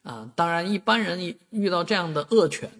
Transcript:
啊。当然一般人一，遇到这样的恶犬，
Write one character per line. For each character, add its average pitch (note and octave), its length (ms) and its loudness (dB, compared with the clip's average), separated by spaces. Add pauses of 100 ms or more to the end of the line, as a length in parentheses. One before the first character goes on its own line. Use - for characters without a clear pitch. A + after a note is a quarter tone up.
啊。 A2+ 320 -12
当 E3+ 160 2
然 E3+ 220 0
一 G3+ 60 0
般 A3 200 2
人 F3+ 220 -2
一， F3 160 -8 (140)
遇 G3+ 180 0
到 F3 160 0
这 G#3 100 0
样 F3 180 -2
的 D3 180 -2
恶 G#3 180 6
犬， A#2 320 -8